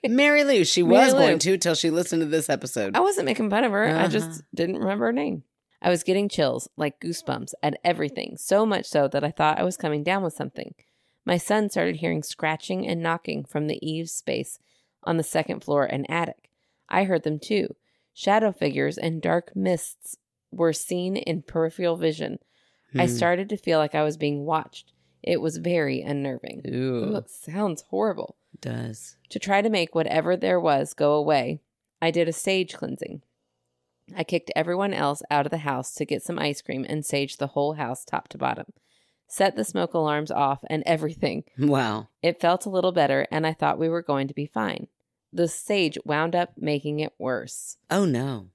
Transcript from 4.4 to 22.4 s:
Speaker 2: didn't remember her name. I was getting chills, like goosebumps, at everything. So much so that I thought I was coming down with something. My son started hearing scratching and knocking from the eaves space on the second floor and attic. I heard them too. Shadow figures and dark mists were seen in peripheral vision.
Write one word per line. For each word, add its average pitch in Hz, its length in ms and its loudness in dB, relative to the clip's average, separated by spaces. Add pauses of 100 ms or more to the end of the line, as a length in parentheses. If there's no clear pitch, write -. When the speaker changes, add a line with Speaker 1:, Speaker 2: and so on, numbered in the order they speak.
Speaker 2:
didn't 170 240 -2
remember 202 300 0
her 233 40 2
name. 240 300 -2 (400)
I - 80 0
was 175 140 2
getting 202 260 2
chills, 127 480 0
like 147 220 -4
goosebumps, 139 540 -6 (100)
at 147 200 -2
everything. 165 540 -2
So 202 300 2
much 202 180 0
so 143 220 2
that 143 160 0
I 147 80 -2
thought 156 260 2
I - 60 0
was 185 140 0
coming 151 260 -2
down 190 180 0
with 170 140 -4
something. - 400 -10 (500)
My 180 120 2
son 208 340 0
started 170 240 0
hearing 165 260 -2
scratching 160 680 -4
and 170 140 -2
knocking 165 420 -4
from 151 220 -4
the 151 160 -2
eaves 160 320 -6
space - 460 -6 (440)
on 165 140 0
the 160 60 0
second - 400 -2
floor 143 220 2
and 135 260 -4
attic. - 400 -4 (360)
I 196 180 2
heard 175 180 0
them 151 160 -2
too. - 360 -2 (380)
Shadow 208 380 2
figures 143 480 0
and 165 220 -2
dark 170 340 0
mists - 640 -2 (340)
were 170 220 2
seen 180 440 -4
in 165 260 -4
peripheral 165 520 0
vision. 160 420 -2 (560)